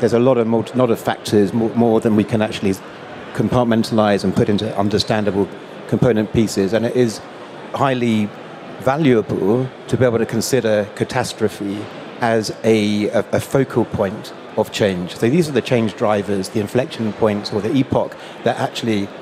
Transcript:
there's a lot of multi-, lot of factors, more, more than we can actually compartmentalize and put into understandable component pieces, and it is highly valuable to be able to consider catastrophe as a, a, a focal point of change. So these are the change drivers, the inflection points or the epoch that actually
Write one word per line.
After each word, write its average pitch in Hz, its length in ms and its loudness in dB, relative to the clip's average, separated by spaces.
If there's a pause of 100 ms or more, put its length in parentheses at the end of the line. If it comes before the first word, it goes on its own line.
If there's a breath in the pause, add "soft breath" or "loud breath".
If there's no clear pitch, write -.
there's 117 120 2
a 117 60 4
lot 127 180 4
of 117 100 2
multi-, 113 300 0
lot 123 140 4
of 104 100 0
factors, 104 540 2
more, 113 160 0
more 113 300 4
than 110 160 2
we 104 80 4
can 107 180 0
actually 104 320 -2 (600)
compartmentalize 110 880 2
and 92 100 0
put 120 140 2
into 104 180 2 (120)
understandable 101 680 0 (420)
component 110 440 2
pieces, 101 400 2
and 110 140 2
it - 100 -2
is 117 240 0 (540)
highly 120 540 2 (520)
valuable 123 880 2 (200)
to 120 80 0
be 117 80 4
able 117 140 4
to 113 80 0
consider 107 600 0 (100)
catastrophe 107 840 -4 (420)
as 113 300 0 (140)
a, 104 440 2
a, 104 240 0
a 101 80 2
focal 127 440 0
point - 480 -4 (240)
of 107 160 0
change. 92 440 0
So 113 120 2
these 156 200 2
are 151 40 -8
the 117 200 0
change 113 240 2
drivers, 101 520 0
the 113 120 -2
inflection 110 520 -2
points 104 400 0
or 107 80 0
the 107 200 0
epoch - 360 0 (280 loud breath)
that 120 140 0
actually 113 480 -2 (160)